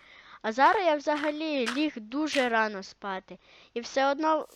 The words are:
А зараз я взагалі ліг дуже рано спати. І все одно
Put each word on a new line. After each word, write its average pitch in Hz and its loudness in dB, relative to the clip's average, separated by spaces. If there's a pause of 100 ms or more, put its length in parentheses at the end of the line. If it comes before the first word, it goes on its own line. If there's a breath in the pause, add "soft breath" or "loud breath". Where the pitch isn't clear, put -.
(420 loud breath)
А 220 -4
зараз 339 4
я 302 4
взагалі 294 -2
ліг 285 -2
дуже 254 -2
рано 214 0
спати. 190 -12 (360 soft breath)
І 240 -6
все 269 0
одно 311 0